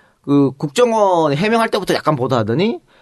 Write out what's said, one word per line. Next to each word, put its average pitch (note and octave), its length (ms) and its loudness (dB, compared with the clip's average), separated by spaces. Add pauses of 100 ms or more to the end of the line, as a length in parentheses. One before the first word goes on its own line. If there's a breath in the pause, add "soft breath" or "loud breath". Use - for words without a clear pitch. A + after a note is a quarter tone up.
(240 soft breath)
그 C#3 320 2
국정원 F#3 800 0
해명할 A3+ 320 0
때부터 F#3+ 260 -2
약간 D#3 220 -2
보도하더니 B2+ 600 -2 (240 soft breath)